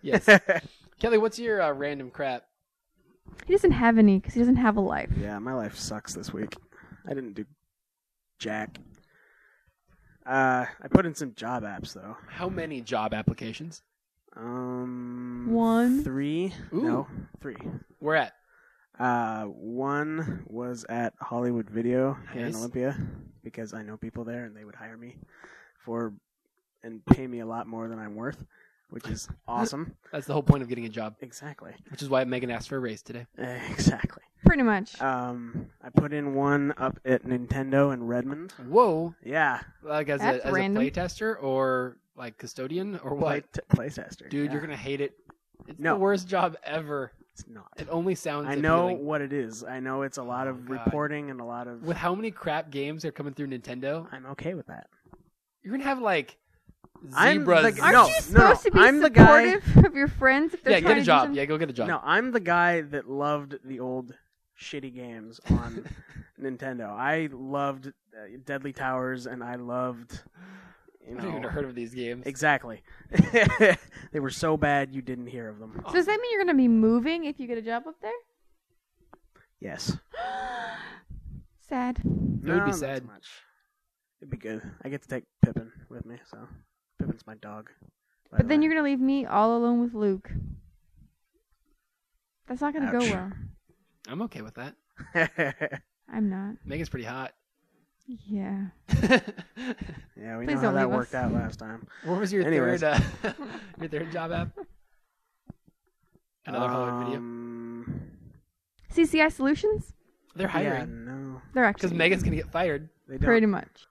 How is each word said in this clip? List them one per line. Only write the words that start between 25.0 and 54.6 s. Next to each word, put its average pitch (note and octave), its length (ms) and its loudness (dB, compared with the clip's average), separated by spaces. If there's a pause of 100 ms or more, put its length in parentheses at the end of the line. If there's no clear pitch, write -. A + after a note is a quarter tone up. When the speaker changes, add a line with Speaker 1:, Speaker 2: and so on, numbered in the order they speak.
Speaker 2:
for A#2 340 -6 (680)
and A2+ 220 -16
pay C3 220 6
me A#2+ 120 -8
a A2+ 60 -8
lot A2+ 220 -6
more A2+ 200 -10
than A2+ 120 -10
I'm G#2+ 160 -12
worth, A#2+ 280 -10 (460)
which - 180 -14
is - 300 -10
Speaker 1:
<laughs> - 100 -20
Speaker 2:
awesome. C#3 480 -4 (160)
Speaker 1:
That's D3 160 -8
the C#3+ 60 -4
whole D3 100 -2
point C#3+ 200 4
of A#2+ 60 -10
getting A#2+ 160 -6
a A2+ 40 -8
job. A2 320 -8
Speaker 2:
Exactly. C3+ 520 -16 (160)
Speaker 1:
Which C#3 120 -14
is C#3+ 80 -10
why C3 160 2
Megan B2 260 -4
asked A2+ 180 -8
for C#3 80 -8
a - 20 -4
raise A2+ 240 -8
today. A#2+ 240 -14 (100)
Speaker 2:
Exactly. - 840 -2 (220)
Speaker 3:
Pretty D4 180 8
much. G#3+ 380 0
Speaker 2:
Um, B2 680 -4 (160)
I B2 60 -16
put D3 240 2
in C#3+ 220 -2
one C#3+ 420 2
up C3 280 -4
at C3 180 2
Nintendo C3+ 720 0
in A#2+ 120 -6
Redmond. C3+ 460 -4 (160)
Speaker 1:
Whoa. E3+ 460 4 (100)
Speaker 2:
Yeah. C#3 380 0 (220)
Speaker 1:
Like D3+ 260 -4
as C#3+ 120 0
Speaker 3:
That's G#3 220 0
Speaker 1:
a, C3+ 40 -4
as C#3 60 0
Speaker 3:
random. G3 280 2
Speaker 1:
a C4 80 2
playtester G3 520 -4
or, C3 560 0 (180)
like, A#2+ 240 -14
custodian E3+ 640 -8
or C#3+ 120 -4
what? D3+ 140 0
Speaker 2:
Play D3 120 -2 (120)
t-, - 220 4
play B2 140 -6
tester, - 380 -16
Speaker 1:
Dude, C#3+ 200 -4
Speaker 2:
yeah. D3 60 -4
Speaker 1:
you're D3 80 -4
gonna D3 160 -10
hate C#3 240 -6
it. C#3 120 -4 (540)
It's D#3 120 -18
Speaker 2:
No. D#3+ 160 0
Speaker 1:
the G3 40 -4
worst F#3+ 280 2
job F3+ 360 0
ever. D3 480 -6 (220)
Speaker 2:
It's - 140 -20
not. - 200 -20 (100)
Speaker 1:
It - 140 -12
only E3+ 240 0
sounds D3 320 -6
Speaker 2:
I C#3 80 -2
know D#3+ 320 4
Speaker 1:
appealing. D#3+ 180 -4
Speaker 2:
what D3+ 160 -2
it C#3 120 -6
is. A#2 300 -4
I B2+ 160 -10
know C3 240 -4
it's C3+ 140 -8
a C3 60 -8
lot B2 240 -6
of C3 100 -6
Speaker 1:
Oh, B2+ 180 -10
God. A#2 100 -6
Speaker 2:
reporting D3 440 -2
and C3 100 -12
a A#2+ 40 -12
lot A#2+ 240 -10
of A#2+ 160 -14
Speaker 1:
With E3+ 140 -4
how F3 180 0
many A3 160 -4
crap D#3+ 400 -6
games D3 340 -8
are D3 60 -6
coming C#3+ 220 -10
through C#3+ 140 -8
Nintendo? C3+ 640 -8
Speaker 2:
I'm C3 160 -16
okay D#3+ 280 -8
with - 120 -12